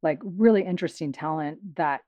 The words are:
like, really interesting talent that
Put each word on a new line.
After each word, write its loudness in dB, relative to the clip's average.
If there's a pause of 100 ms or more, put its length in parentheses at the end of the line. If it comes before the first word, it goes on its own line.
like, 0
really 4
interesting -4
talent -6
that -2